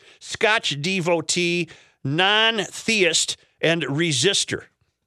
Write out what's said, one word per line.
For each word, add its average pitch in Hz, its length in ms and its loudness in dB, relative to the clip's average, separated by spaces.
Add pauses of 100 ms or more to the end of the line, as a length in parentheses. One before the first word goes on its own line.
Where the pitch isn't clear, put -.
(200)
Scotch 214 640 -2
devotee, 175 840 -2 (360)
non-theist, 196 1300 0 (240)
and 165 220 2
resistor. 143 800 0 (420)